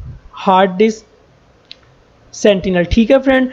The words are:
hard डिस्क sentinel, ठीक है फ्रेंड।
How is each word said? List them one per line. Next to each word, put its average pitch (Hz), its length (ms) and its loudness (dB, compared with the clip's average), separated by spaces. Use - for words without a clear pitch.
hard 185 400 0
डिस्क 214 280 -2
sentinel, 190 520 0
ठीक 226 260 2
है 269 80 4
फ्रेंड। 262 340 0